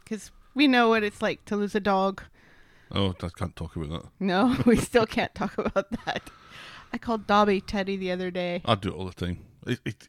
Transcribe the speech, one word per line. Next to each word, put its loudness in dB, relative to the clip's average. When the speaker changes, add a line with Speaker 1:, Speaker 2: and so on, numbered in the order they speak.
Speaker 1:
'cause -10
we 6
know 6
what 4
it's -4
like -2
to -4
lose -2
a 2
dog. 0
Speaker 2:
Oh, 0
I -4
can't -8
talk -10
about -6
that. -20
Speaker 1:
No, 2
<laughs> 2
we 6
still 2
can't -2
talk -6
about -2
that. -6
I -6
called -4
Dobby 4
Teddy -4
the -4
other -4
day. -4
Speaker 2:
I 4
do -4
it -8
all -8
the -10
time. -4
It, -4
it, -12